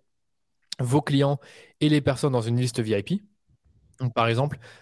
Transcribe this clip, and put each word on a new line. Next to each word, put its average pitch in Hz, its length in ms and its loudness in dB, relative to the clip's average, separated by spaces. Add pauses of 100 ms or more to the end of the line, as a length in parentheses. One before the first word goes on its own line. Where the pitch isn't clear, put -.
(800)
vos 131 220 2
clients 143 400 0 (400)
et 151 80 2
les 147 140 4
personnes 135 300 0
dans 123 100 0
une 120 180 0
liste 123 200 -2
V 107 180 0
I 101 40 -4
P. 185 200 -4 (760)
Donc, 123 140 -4
par 117 160 2
exemple, 127 300 -2 (240)